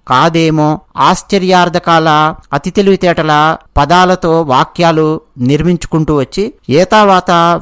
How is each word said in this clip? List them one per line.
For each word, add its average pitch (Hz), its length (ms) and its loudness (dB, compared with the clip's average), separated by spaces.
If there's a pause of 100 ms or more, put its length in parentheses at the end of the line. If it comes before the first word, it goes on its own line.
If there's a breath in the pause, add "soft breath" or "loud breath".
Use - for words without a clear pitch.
కాదేమో, 156 720 0 (160)
ఆశ్చర్యార్థకాల, 165 1400 0 (180)
అతి 143 180 -6
తెలివితేటల 165 880 0 (200)
పదాలతో 170 680 0
వాక్యాలు 156 760 0 (180)
నిర్మించుకుంటూ 156 800 -2
వచ్చి, 190 360 -4 (180)
ఏతావాత 190 600 2 (320)